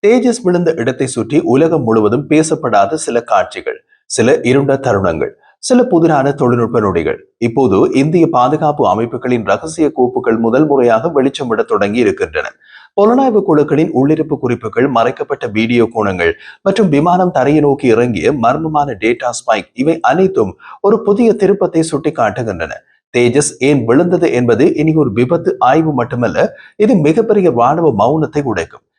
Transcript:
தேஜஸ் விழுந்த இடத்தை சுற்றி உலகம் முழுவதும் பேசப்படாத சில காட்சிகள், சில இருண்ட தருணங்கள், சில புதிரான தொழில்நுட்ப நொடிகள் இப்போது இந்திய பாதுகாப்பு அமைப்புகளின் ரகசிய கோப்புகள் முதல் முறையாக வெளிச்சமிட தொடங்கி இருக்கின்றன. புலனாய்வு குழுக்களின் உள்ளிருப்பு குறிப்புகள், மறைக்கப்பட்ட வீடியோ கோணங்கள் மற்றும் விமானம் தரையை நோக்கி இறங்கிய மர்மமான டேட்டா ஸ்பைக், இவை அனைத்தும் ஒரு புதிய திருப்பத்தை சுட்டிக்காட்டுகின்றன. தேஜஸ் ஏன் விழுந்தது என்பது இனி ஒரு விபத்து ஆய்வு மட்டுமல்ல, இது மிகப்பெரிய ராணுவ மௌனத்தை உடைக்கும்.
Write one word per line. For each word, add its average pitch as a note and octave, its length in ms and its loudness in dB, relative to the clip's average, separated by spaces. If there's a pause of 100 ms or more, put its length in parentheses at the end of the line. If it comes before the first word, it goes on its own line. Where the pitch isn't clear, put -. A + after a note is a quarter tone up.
தேஜஸ் A#3 420 2
விழுந்த F3 320 0
இடத்தை B2 320 -4
சுற்றி A#2+ 380 -2
உலகம் D3+ 400 2
முழுவதும் A2 400 0
பேசப்படாத D3 720 0
சில A#2+ 260 -4
காட்சிகள், - 560 -4 (300)
சில B2 320 2
இருண்ட C3+ 440 0
தருணங்கள், F#2 480 -2 (280)
சில B3+ 240 2
புதிரான D#3+ 480 2
தொழில்நுட்ப A#2+ 460 0
நொடிகள் E2+ 400 -2 (200)
இப்போது A#2 380 0 (160)
இந்திய D#3+ 340 2
பாதுகாப்பு D3 580 0
அமைப்புகளின் A#2 600 -2
ரகசிய D#3 440 -2
கோப்புகள் A#2+ 500 0
முதல் A#2 280 2
முறையாக B2 460 2
வெளிச்சமிட B2+ 500 -2
தொடங்கி G#2 380 -2
இருக்கின்றன. E2+ 460 -2 (480)
புலனாய்வு A#3 460 2
குழுக்களின் D3+ 500 0
உள்ளிருப்பு D3 500 0
குறிப்புகள், A#2 460 -2
மறைக்கப்பட்ட C3 560 -2 (120)
வீடியோ A#2 280 2 (100)
கோணங்கள் F#2 360 0 (340)
மற்றும் G3 300 0
விமானம் F3 400 2
தரையை D3 300 2
நோக்கி C#3 300 0
இறங்கிய A2+ 380 0 (120)
மர்மமான D3 580 -2
டேட்டா A#2+ 360 -2
ஸ்பைக், A2 360 -4
இவை C#3+ 280 0
அனைத்தும் C#3 500 0 (340)
ஒரு G#3 160 2
புதிய G#3+ 340 2
திருப்பத்தை F3+ 540 0
சுட்டிக்காட்டுகின்றன. A2+ 840 -4 (420)
தேஜஸ் B2 460 2
ஏன் C#3 260 2
விழுந்தது E3+ 460 2
என்பது A#2+ 340 2 (100)
இனி D#3 200 0
ஒரு C3+ 160 0
விபத்து C#3 400 0 (160)
ஆய்வு D#3 320 2
மட்டுமல்ல, A#2+ 480 -2 (300)
இது G#3+ 220 2
மிகப்பெரிய F#3 600 2
ராணுவ D3 400 2
மௌனத்தை D3 440 0
உடைக்கும். F#2+ 400 -6 (140)